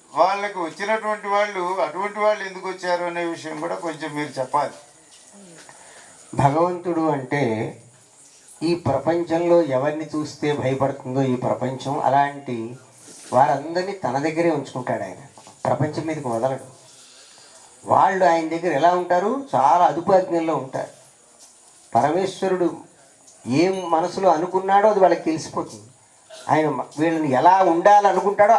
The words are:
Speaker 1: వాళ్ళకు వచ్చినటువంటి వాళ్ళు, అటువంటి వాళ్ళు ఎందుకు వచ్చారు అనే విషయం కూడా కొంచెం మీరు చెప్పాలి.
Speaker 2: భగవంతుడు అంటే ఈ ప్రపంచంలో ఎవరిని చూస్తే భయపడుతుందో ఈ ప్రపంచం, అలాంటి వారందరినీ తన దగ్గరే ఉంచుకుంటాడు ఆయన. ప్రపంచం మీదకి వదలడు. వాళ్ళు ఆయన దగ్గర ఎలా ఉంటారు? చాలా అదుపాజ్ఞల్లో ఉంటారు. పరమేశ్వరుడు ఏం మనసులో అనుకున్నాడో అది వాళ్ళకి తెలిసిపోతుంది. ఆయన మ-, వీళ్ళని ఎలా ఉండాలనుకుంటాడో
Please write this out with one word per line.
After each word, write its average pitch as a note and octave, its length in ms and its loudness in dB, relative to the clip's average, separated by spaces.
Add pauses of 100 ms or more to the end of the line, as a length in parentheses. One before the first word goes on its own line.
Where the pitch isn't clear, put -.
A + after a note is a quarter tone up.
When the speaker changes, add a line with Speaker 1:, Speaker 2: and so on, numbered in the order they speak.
(140)
Speaker 1:
వాళ్ళకు G3 460 0
వచ్చినటువంటి G3+ 680 -4
వాళ్ళు, G3 520 -2
అటువంటి G3 400 -4
వాళ్ళు G#3 240 0
ఎందుకు F#3 240 -10
వచ్చారు F3 360 -2
అనే E3+ 200 -4
విషయం D#3 360 -8
కూడా E3+ 140 -6
కొంచెం D#3 400 -8
మీరు C#3+ 260 -6
చెప్పాలి. C3+ 300 -2 (1600)
Speaker 2:
భగవంతుడు D#3+ 760 0
అంటే C3 680 -4 (840)
ఈ E3 120 0
ప్రపంచంలో E3 880 0
ఎవరిని D3 420 -2
చూస్తే D3 480 -4
భయపడుతుందో C3+ 680 -2
ఈ B2+ 140 0
ప్రపంచం, B2+ 640 -4
అలాంటి C3 760 -2 (560)
వారందరినీ D3+ 600 0
తన C3 260 -4
దగ్గరే D#3+ 320 0
ఉంచుకుంటాడు C3 520 -6
ఆయన. - 400 -14 (220)
ప్రపంచం D3+ 420 -2
మీదకి D3 220 -6
వదలడు. B2+ 360 -2 (1200)
వాళ్ళు F3+ 380 4
ఆయన E3 240 2
దగ్గర E3 180 -4
ఎలా E3+ 280 2
ఉంటారు? F3+ 500 -2 (100)
చాలా D#3 300 4
అదుపాజ్ఞల్లో E3 720 0
ఉంటారు. C3 320 -8 (1080)
పరమేశ్వరుడు F3 1000 -2 (520)
ఏం F3 440 0
మనసులో F3 400 2
అనుకున్నాడో F#3+ 580 2
అది G3 100 4
వాళ్ళకి E3+ 240 6
తెలిసిపోతుంది. D#3 600 -6 (680)
ఆయన D#3 180 2
మ-, B2+ 140 -4 (160)
వీళ్ళని D#3 340 0
ఎలా F3+ 300 6
ఉండాలనుకుంటాడో G3 960 4